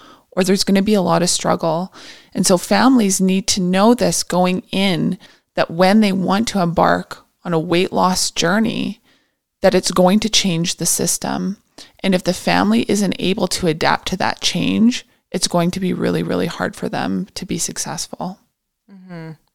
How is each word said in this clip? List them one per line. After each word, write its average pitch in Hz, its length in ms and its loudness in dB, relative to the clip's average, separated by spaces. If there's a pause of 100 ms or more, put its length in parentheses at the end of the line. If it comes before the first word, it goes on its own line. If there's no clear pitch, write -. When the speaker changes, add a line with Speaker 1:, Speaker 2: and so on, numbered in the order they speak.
(300)
Speaker 1:
or - 120 -2
there's 190 220 2
gonna 196 160 2
be 208 140 2
a 196 80 2
lot 170 200 2
of 175 60 0
struggle. 175 640 -2 (400)
And 190 140 -2
so 185 100 6
families 208 640 2
need 190 280 0
to - 120 -2
know 185 320 4
this 185 300 0
going 180 400 0 (100)
in, 180 460 0 (360)
that - 160 -2
when 185 300 4
they 208 120 2
want 190 360 0
to 196 140 -2
embark 175 640 0 (180)
on 180 80 -6
a 165 60 0
weight 175 340 0
loss 185 400 0
journey, 196 680 -2 (640)
that 185 120 4
it's 185 180 0
going 185 280 4
to 214 80 -4
change 170 480 0
the 165 80 -6
system. - 720 -2 (440)
And 196 140 0
if 180 100 -2
the 175 100 -2
family 196 540 0
isn't 202 300 0
able 190 280 -2
to - 220 -2
adapt 151 400 0
to 185 100 -4
that - 220 -4
change, - 640 0 (240)
it's - 180 -4
going 175 220 0
to 190 100 -8
be 180 120 -2
really, 175 300 -2
really 160 240 -2
hard - 280 -6
for - 140 -8
them 190 460 -4
to - 120 -12
be 175 100 -6
successful. - 840 -10 (500)
Speaker 2:
Mm-hmm. 180 400 -16 (240)